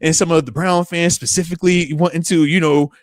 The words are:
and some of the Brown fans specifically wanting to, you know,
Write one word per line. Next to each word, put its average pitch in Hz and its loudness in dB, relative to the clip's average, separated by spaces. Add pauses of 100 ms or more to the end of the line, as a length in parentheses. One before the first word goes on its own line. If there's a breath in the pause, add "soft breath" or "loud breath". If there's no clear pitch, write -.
and 160 0
some 170 0
of 156 2
the - -10
Brown 175 0
fans 170 -2
specifically 175 -2
wanting 170 0
to, 165 2
you 156 0
know, 147 2 (120)